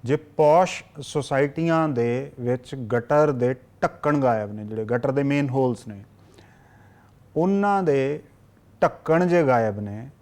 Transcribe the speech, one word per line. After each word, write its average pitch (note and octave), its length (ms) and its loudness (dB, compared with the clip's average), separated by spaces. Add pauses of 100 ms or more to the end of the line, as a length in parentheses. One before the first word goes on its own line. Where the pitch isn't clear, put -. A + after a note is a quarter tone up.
ਜੇ C3 120 0
ਪੌਸ਼ D#3+ 680 2 (160)
ਸੁਸਾਇਟੀਆਂ D#3 880 -2
ਦੇ B2 520 -2
ਵਿੱਚ B2 340 -4
ਗਟਰ C3+ 580 0
ਦੇ B2+ 220 0
ਢੱਕਣ - 640 -4
ਗਾਇਬ A2+ 340 0
ਨੇ, G#2+ 120 -12
ਜਿਹੜੇ A2 200 -6
ਗਟਰ A#2+ 260 -2
ਦੇ C#3 120 -2
ਮੇਨ C#3+ 260 0
ਹੋਲਸ B2+ 400 -2
ਨੇ, G2+ 160 -16 (1300)
ਉਹਨਾਂ G3 460 0
ਦੇ C#3+ 400 0 (600)
ਢੱਕਣ E3+ 440 2
ਜੇ E3+ 200 4
ਗਾਇਬ A2+ 340 2
ਨੇ G#2 280 -10 (140)